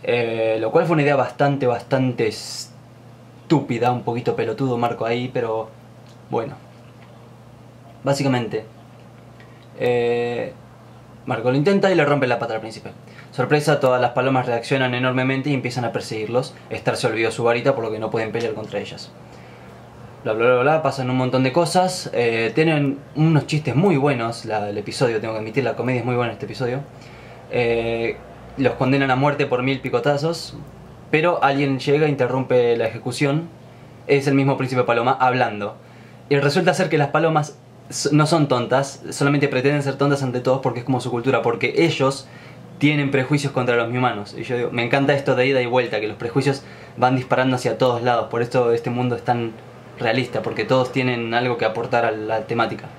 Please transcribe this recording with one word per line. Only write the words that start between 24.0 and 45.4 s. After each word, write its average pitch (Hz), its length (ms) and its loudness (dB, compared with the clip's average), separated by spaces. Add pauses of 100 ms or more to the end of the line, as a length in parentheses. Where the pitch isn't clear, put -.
la, 107 240 -2
el 101 80 -4
episodio, 110 420 -2
tengo 110 140 -4
que 110 80 -4
admitir, 110 240 -4
la 113 120 -2
comedia 123 240 -2
es 113 40 -8
muy 123 100 -2
buena 120 180 0
en - 20 -10
este - 100 -10
episodio. 120 360 -4 (680)
Eh, 117 680 0 (420)
los 127 160 2
condenan 135 360 2
a 127 60 4
muerte 143 300 2
por 123 160 -2
mil 131 180 -2
picotazos, 139 760 -2 (520)
pero 160 320 2
alguien 139 360 2
llega 143 280 2
e 147 40 2
interrumpe 123 640 2
la 113 100 0
ejecución. 139 600 -2 (600)
Es 139 180 4
el 143 80 2
mismo 139 240 2
príncipe 127 240 0
paloma 117 360 2
hablando. 117 580 0 (520)
Y 143 80 4
resulta 156 380 2
ser 180 160 0
que 160 80 2
las 143 100 2
palomas 156 480 0 (320)
s-, - 240 -4
no 151 140 6
son 156 200 4
tontas, 127 560 0 (100)
solamente 143 360 2
pretenden 139 340 0
ser 135 120 -2
tontas 143 280 0
ante 123 180 -2
todos 131 200 0
porque 120 200 -2
es - 40 -14
como 131 160 0
su 123 100 -6
cultura, 120 300 0
porque 117 380 0
ellos 139 500 2 (480)
tienen 143 340 2
prejuicios 139 440 0
contra 120 220 0
los 117 120 0
humanos. 117 480 -2
Y - 60 -10
yo 123 120 -4
digo, 120 160 -2
me 120 140 -2
encanta 139 300 2
esto 135 200 0
de 127 120 2